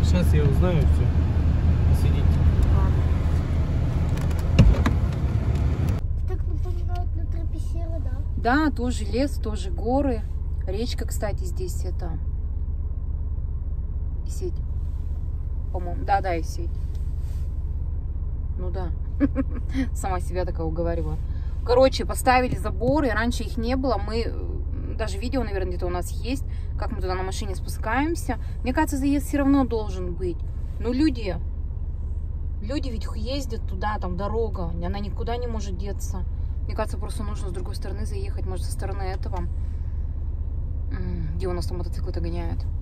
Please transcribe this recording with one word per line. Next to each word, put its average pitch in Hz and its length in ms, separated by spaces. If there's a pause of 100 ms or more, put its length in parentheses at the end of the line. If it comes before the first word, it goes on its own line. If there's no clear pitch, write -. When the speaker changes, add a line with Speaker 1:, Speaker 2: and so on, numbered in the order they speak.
Speaker 1:
Сейчас - 300
я 226 100
узнаю - 360
всё. - 240 (840)
Посидите. - 340 (540)
Speaker 2:
Ладно. - 260 (3250)
Speaker 3:
Так - 80 (100)
напоминает - 680
на - 100
тропе - 340
села, - 400
да? - 120 (260)
Speaker 2:
Да, 285 340
тоже 240 320
лес, 233 340
тоже 214 320
горы. 254 520 (440)
Речка, 220 400
кстати, - 380
здесь - 400
это - 280 (2250)
Исеть. - 280 (1200)
По-моему. - 320
Да, 196 160
да, 180 180
Исеть. - 300 (1900)
Ну 185 140
да. 180 160 (320)
<laughs> 262 720
Сама 185 280
себя 180 240
такая 170 200
уговариваю. 160 520 (480)
Короче, 262 400
поставили 254 500
заборы, 254 560
раньше 233 320
их - 140
не 233 180
было. 262 220
Мы, 214 280
э, - 720
даже 214 200
видео, 247 260
наверное, 196 260
где-то 185 160
у 175 40
нас 180 220
есть, 254 320 (360)
как - 120
мы - 100
туда 180 120
на 185 100
машине 190 320
спускаемся. 262 840 (260)
Мне 247 100
кажется, 311 240
заезд 277 300
всё 285 120
равно 277 260
должен 208 480
быть. 180 240 (420)
Ну, 226 140
люди, 240 420 (1300)
люди 277 280
ведь 226 160 (100)
ездят 226 520
туда, 208 320
там 180 180
дорога, 202 540 (120)
она - 160
никуда 226 380
не 247 100
может 208 300
деться. 196 460 (420)
Мне - 100
кажется, 220 220
просто 208 260
нужно 214 260
с - 20
другой - 240
стороны 208 300
заехать, 196 400
может, - 200
со - 60
стороны 196 320
этого. 190 360 (1500)
М, 170 440
где - 120
у 180 60
нас 175 140
там 175 100
мотоциклы-то - 440
гоняют? 170 440 (160)